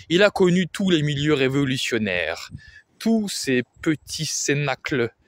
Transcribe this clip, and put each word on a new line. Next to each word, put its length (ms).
Il 140
a 60
connu 380
tous 220
les 120
milieux 320
révolutionnaires, 1160
tous 280
ces 360
petits 460
cénacles 840